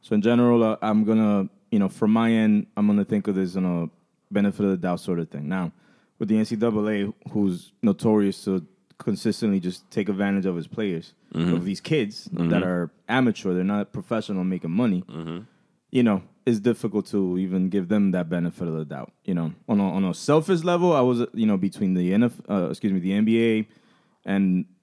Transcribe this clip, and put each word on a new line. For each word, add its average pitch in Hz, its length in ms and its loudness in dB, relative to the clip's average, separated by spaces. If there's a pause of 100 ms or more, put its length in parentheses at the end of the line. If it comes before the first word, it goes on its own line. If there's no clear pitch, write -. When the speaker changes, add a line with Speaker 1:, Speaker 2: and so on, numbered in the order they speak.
Speaker 1:
So - 140 -4
in 104 60 4
general, 120 420 4
uh, 110 180 2
I'm 107 220 2
gonna, 104 460 2 (220)
you 110 80 2
know, 95 100 2
from 107 220 0
my 113 200 4
end, 110 360 2 (100)
I'm 104 100 2
gonna 101 160 4
think 104 240 -2
of 98 80 0
this 92 200 -2
on 92 100 0
a 85 240 -2 (440)
benefit 101 300 0
of 98 80 2
the 92 60 0
doubt 87 240 -2
sort 87 180 -2
of 80 100 -6
thing. 73 200 -10
Now, 90 220 -4 (480)
with 107 100 -4
the 107 80 2
N 110 80 2
C 120 100 -6
double 107 340 0
A, 101 220 -2 (200)
who's 98 500 -2
notorious 104 640 2
to 95 200 -2 (320)
consistently 104 640 -2
just 87 320 -8
take 101 160 -2
advantage 98 380 0
of 92 100 0
his 82 120 -6
players, 95 460 -6 (200)
Speaker 2:
Mm-hmm. - 200 0
Speaker 1:
of 175 120 -2
these 190 160 -4
kids - 480 -2
Speaker 2:
Mm-hmm. 85 200 -2
Speaker 1:
that 92 140 2
are 87 280 -2 (180)
amateur, 113 440 0
they're 90 120 0
not 101 260 -2
professional 101 540 -4
making 90 260 -4
money, 98 300 0
Speaker 2:
Mm-hmm. 82 380 -12 (520)
Speaker 1:
you 123 120 2
know, 101 180 4 (240)
it's 117 140 2
difficult 107 480 -2
to 92 300 0
even 92 320 0
give 90 200 -2
them 101 220 2
that 87 180 -2
benefit 87 400 -4
of 80 60 -4
the 80 100 -6
doubt. 69 260 -12 (140)
You 98 80 -4
know, 82 200 -4 (140)
on 104 140 2
a, 95 100 0
on 95 140 -2
a 87 80 -2
selfish 160 500 0
level, 175 320 2
I 131 60 4
was, 123 320 2
you 110 120 0
know, 104 120 2
between 92 380 -2
the 90 180 0
N 113 100 4
F, 120 100 0 (160)
uh, 92 200 0
excuse 95 240 -4
me, 95 60 0
the 90 120 -2
N 104 140 2
B 113 180 4
A 110 240 2 (560)
and 95 400 0 (200)